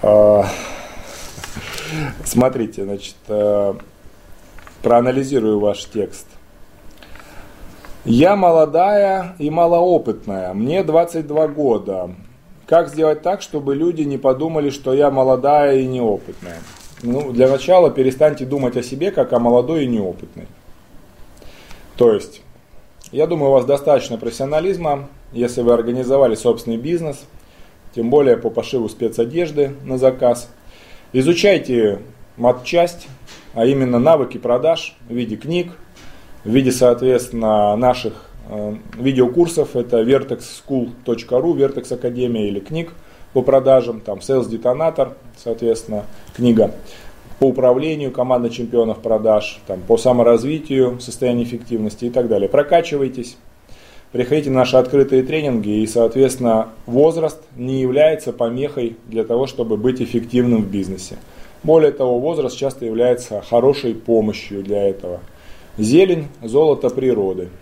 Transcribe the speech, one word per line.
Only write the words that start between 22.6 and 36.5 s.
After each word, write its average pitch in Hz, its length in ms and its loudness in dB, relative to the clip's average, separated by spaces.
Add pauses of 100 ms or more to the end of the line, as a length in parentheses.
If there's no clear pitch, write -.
я 151 160 0
думаю, 156 220 0
у 139 40 6
вас 123 120 4
достаточно 139 520 0
профессионализма, 147 920 -4 (240)
если 123 300 -2
вы 117 100 6
организовали 120 640 2
собственный 117 420 -2
бизнес, 156 480 -6 (680)
тем 117 160 -2
более 135 260 6
по 113 140 -4
пошиву 117 360 -4
спецодежды 139 840 -2 (100)
на 131 140 -6
заказ. 127 500 2 (640)
Изучайте 131 880 2 (380)
матчасть, 170 680 0 (480)
а 117 100 2
именно 131 320 2
навыки 135 400 2
продаж 127 580 -2 (140)
в 120 40 -10
виде 113 240 -6
книг, 175 340 -6 (720)
в 107 80 -8